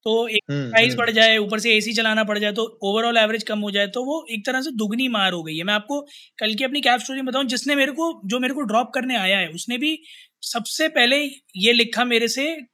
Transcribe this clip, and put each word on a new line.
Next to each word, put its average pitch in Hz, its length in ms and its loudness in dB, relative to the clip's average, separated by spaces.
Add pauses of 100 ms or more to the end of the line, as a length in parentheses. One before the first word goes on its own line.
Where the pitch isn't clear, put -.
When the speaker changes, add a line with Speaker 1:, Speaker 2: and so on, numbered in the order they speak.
Speaker 1:
तो 226 240 0
एक 214 140 0 (100)
Speaker 2:
हम्म, 139 180 -2
Speaker 1:
प्राइस 226 180 6
Speaker 2:
हम्म। 240 100 -2
Speaker 1:
बढ़ 233 120 0
जाए, 220 280 6
ऊपर 214 220 0
से 220 160 2
एसी 214 180 0
चलाना 220 300 2
पड़ 208 160 0
जाए, 208 120 0
तो 226 340 -6
overall 226 380 2
एवरेज 220 200 0
कम 214 160 -4
हो 208 120 -4
जाए, 202 160 0
तो 247 160 -6
वो 294 280 -6
एक 214 140 -8
तरह 262 160 0
से 294 100 -8
दुगनी 226 360 -2
मार 196 260 0
हो 170 100 -6
गई 156 140 -8
है। 165 60 -6
मैं 202 100 0
आपको 277 340 -4 (320)
कल 220 140 -2
की 214 100 -2
अपनी 262 180 -2
कैब 247 180 4
स्टोरी 262 220 -6
बताऊं, 262 220 -2
जिसने 254 320 -2
मेरे 277 160 2
को, 320 340 -4
जो 233 140 -2
मेरे 254 140 -2
को 294 80 -4
ड्रॉप 240 340 0
करने 254 200 -2
आया 196 240 2
है, 170 100 -2
उसने 202 280 -6
भी 302 240 -2 (400)
सबसे - 460 -2
पहले 277 440 2 (260)
ये 220 160 4
लिखा 233 320 2
मेरे 233 220 2
से 277 280 -2 (180)